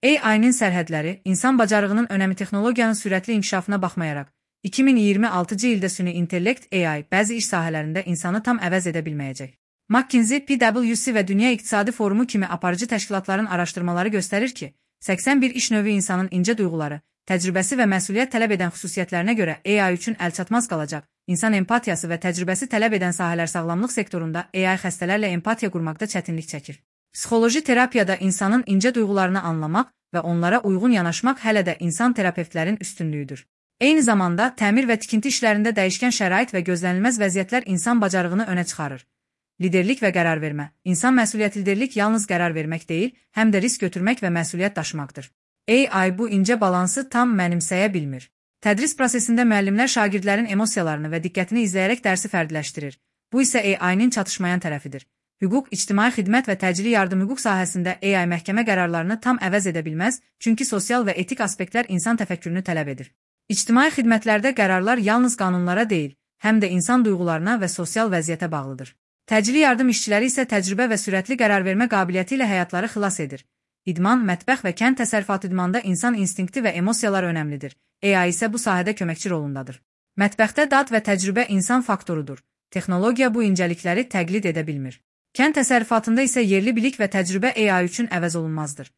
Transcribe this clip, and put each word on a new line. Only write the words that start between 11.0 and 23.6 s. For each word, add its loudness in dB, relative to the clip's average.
və 2
Dünya 2
İqtisadi -2
Forumu 0
kimi 0
aparıcı -2
təşkilatların -2
araşdırmaları -2
göstərir -2
ki, -14
səksən 0
bir 0
iş -2
növü 2
insanın 0
incə 0
duyğuları, -2
təcrübəsi 0
və 4
məsuliyyət 0
tələb 0
edən -2
xüsusiyyətlərinə -2
görə 0
A 2
I 2
üçün -6
əlçatmaz -2
qalacaq. -6
İnsan 0
empatiyası 0
və -4
təcrübəsi -4
tələb 0
edən 0
sahələr. -2
Sağlamlıq -2